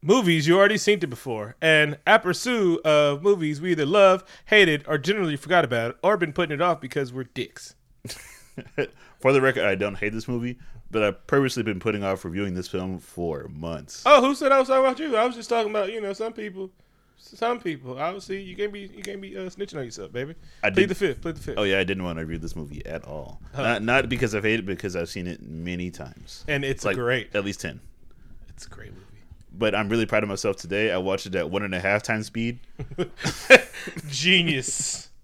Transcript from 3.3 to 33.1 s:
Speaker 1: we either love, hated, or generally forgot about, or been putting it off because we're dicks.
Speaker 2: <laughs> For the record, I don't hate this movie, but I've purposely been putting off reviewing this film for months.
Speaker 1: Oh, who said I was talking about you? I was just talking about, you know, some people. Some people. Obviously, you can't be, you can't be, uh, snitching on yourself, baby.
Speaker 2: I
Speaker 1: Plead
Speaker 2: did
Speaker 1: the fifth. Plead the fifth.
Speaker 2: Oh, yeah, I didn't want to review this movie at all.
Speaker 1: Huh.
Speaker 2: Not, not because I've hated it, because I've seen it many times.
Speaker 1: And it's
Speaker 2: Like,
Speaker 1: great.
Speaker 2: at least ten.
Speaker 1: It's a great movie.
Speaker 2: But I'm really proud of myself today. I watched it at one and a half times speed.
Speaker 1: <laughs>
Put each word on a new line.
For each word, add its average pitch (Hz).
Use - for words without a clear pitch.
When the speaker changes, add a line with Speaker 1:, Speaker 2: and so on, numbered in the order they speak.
Speaker 1:
we 180
either 160
love, 190
hated, 180
or 151
generally 160
forgot 170
about, 120
or 202
been 165
putting 156
it 139
off 170
because 131
we're 131
dicks. -
Speaker 2:
<laughs> -
For 131
the 135
record, 131
I 98
don't 98
hate 104
this 110
movie, 123
but 110
I've 101
purposely 135
been 101
putting 104
off 95
reviewing 92
this 90
film 92
for 78
months. 76
Speaker 1:
Oh, 277
who 277
said 277
I 269
was 262
talking 262
about 254
you? 302
I 214
was 247
just 233
talking 226
about, 208
you 226
know, 202
some 220
people. 190
Some 240
people. 131
Obviously, 190
you 185
can't 208
be, 202
you 202
can't 196
be, 196
uh, 190
snitching 196
on 139
yourself, 104
baby. 139
Speaker 2:
I 214
Speaker 1:
Plead 190
Speaker 2:
did 190
Speaker 1:
the 180
fifth. 170
Plead 165
the 151
fifth. 135
Speaker 2:
Oh, 104
yeah, 98
I 95
didn't 92
want 85
to 82
review 82
this 80
movie 73
at 78
all. 71
Speaker 1:
Huh. 139
Speaker 2:
Not, 113
not 120
because 120
I've 104
hated 110
it, 95
because 92
I've 85
seen 90
it 87
many 87
times. -
Speaker 1:
And 139
it's 135
Speaker 2:
Like, 101
Speaker 1:
great. 120
Speaker 2:
at 101
least 98
ten. 78
Speaker 1:
It's -
a -
great -
movie. -
Speaker 2:
But 104
I'm 104
really 113
proud 107
of 104
myself 98
today. 101
I 90
watched 95
it 92
at 85
one 98
and 95
a 90
half 101
times 107
speed. 117
Speaker 1:
<laughs> -